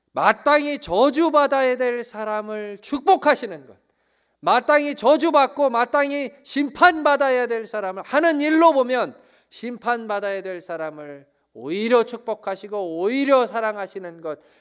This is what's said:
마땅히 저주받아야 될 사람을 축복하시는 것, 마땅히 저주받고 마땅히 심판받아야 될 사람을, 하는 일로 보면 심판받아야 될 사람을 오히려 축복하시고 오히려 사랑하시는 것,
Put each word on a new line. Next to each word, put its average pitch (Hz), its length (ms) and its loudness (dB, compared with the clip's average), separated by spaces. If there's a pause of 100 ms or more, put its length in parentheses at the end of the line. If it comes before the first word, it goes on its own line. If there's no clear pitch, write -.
(120)
마땅히 285 680 2
저주받아야 269 1000 2
될 240 280 -4
사람을 214 720 -8
축복하시는 262 880 0
것, 107 120 -20 (640)
마땅히 277 540 2
저주받고 277 760 2
마땅히 277 600 -2 (120)
심판받아야 285 1000 2
될 226 200 -6
사람을, 190 360 -8
하는 311 380 0
일로 320 320 6
보면 247 480 0 (280)
심판받아야 214 920 -6
될 185 180 -10
사람을 151 680 -12 (340)
오히려 214 440 0
축복하시고 202 960 -8
오히려 262 460 2
사랑하시는 196 760 -8
것, 156 200 -10 (200)